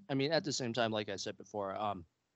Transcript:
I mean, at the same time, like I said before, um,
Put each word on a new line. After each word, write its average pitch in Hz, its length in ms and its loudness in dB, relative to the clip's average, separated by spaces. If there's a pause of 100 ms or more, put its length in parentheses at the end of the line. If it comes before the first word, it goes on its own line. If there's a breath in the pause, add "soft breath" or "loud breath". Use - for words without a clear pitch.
I 143 60 0
mean, 139 180 2
at 151 100 4
the 135 100 0
same 120 200 -2
time, 117 180 4
like 107 180 0
I 98 60 -4
said 95 220 -6
before, 98 400 -4
um, 101 280 -2 (320)